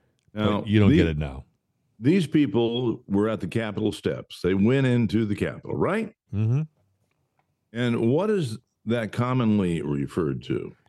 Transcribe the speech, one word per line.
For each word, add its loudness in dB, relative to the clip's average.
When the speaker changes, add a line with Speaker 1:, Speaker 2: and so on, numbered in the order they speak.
Speaker 1:
Now, 0
Speaker 2:
But -10
you 4
don't 8
Speaker 1:
the-, 6
Speaker 2:
get 4
it -2
now. -6
Speaker 1:
these 2
people 0
were 2
at -4
the -6
Capitol -4
steps. -8
They 2
went 2
into 2
the -2
Capitol, -6
right? -2
Speaker 2:
Mm-hmm. 0
Speaker 1:
And 0
what 2
is -2
that -2
commonly 0
referred -2
to? -6